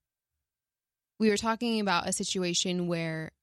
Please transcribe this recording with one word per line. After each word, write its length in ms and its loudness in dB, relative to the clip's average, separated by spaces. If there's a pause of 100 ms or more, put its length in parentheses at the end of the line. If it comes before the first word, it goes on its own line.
(1200)
we 100 6
were 80 4
talking 440 0
about 280 0
a 60 -2
situation 760 -2
where 440 -4 (100)